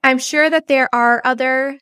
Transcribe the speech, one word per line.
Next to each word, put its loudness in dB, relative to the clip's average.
I'm 2
sure 0
that -2
there 2
are 2
other -2